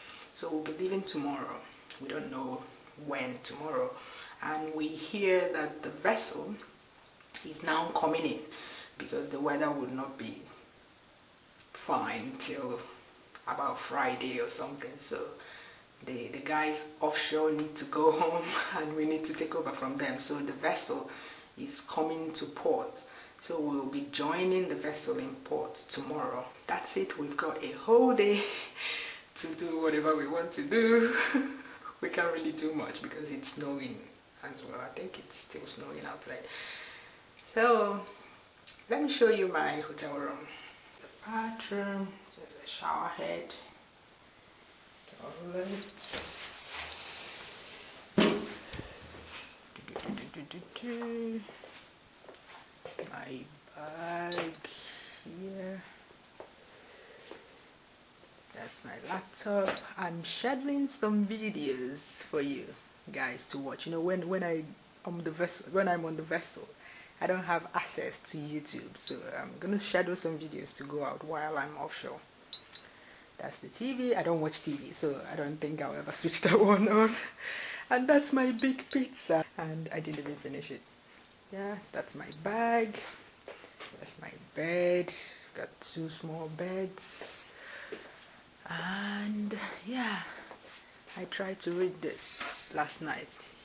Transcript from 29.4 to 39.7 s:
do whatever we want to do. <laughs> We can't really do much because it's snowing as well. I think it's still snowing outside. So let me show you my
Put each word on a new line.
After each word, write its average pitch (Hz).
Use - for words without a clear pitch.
do 160
whatever 151
we 139
want 165
to 294
do. 226
<laughs> 277
We -
can't 170
really 156
do 156
much -
because 151
it's -
snowing 139
as 135
well. 123
I 127
think -
it's -
still -
snowing -
outside. -
So 226
let 269
me 294
show 240
you 190
my 151